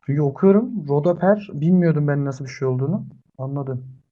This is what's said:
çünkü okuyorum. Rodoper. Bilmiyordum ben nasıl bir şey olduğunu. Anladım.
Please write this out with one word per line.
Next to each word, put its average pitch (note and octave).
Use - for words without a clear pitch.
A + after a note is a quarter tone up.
çünkü C#3+
okuyorum. G3
Rodoper. F3
Bilmiyordum D#3+
ben C#3+
nasıl C#3
bir C3
şey C3
olduğunu. C#3
Anladım. C3